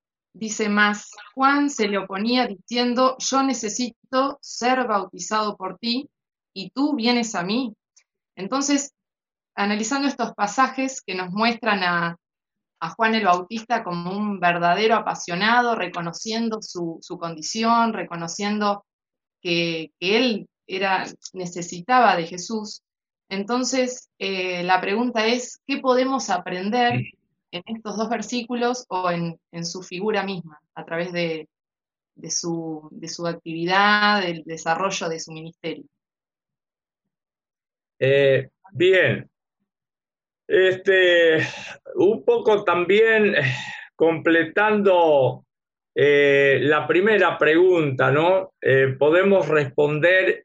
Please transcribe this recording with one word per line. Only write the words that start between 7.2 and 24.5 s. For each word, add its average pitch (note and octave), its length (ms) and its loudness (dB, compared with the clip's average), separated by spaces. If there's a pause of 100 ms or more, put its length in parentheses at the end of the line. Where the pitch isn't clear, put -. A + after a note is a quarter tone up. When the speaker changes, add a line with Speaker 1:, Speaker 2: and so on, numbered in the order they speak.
Speaker 1:
a F3 80 -4
mí'". A3 320 -4 (600)
Entonces, C#4 560 -2 (640)
analizando A3 520 -2
estos G#3+ 260 -4
pasajes C4 680 -2
que F#3 140 -12
nos F#3 160 -6
muestran A3 540 -2
a, E3+ 320 -2 (640)
a E3 100 -8
Juan A3+ 240 0
el G#3 120 0
Bautista G#3+ 580 0
como F3 260 -6
un G3+ 300 -6
verdadero F3 560 2
apasionado, G#3+ 800 0
reconociendo G#3+ 840 -6
su, E3+ 400 -10
su - 180 -14
condición, A3+ 760 -2
reconociendo G3+ 920 -4 (560)
que, E3+ 600 -2
que F#3+ 160 0
él A#3 320 0 (180)
era, F#3+ 380 -2 (300)
necesitaba F#3 840 0
de E3 100 -4
Jesús, G#3 560 -10 (480)
entonces, B3 880 -4
eh, F#3 460 -4